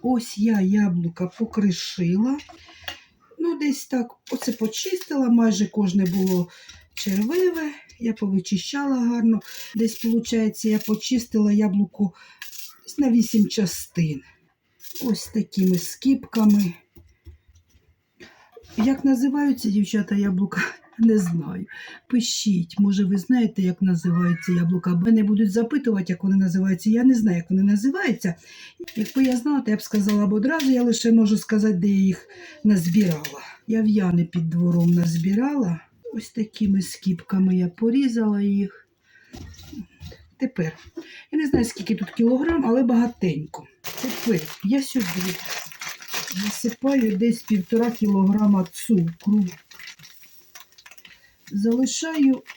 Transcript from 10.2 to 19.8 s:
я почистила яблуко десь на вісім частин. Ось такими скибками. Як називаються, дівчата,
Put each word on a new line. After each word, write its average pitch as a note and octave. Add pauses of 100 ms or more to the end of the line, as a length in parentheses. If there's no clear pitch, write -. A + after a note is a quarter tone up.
я G#3+
почистила G#3+
яблуко G3+ (680)
десь -
на C4+
вісім A3
частин. E3+ (840)
Ось G#3+
такими F#3
скибками. G#3 (2000)
Як C4+
називаються, C4+
дівчата, G3+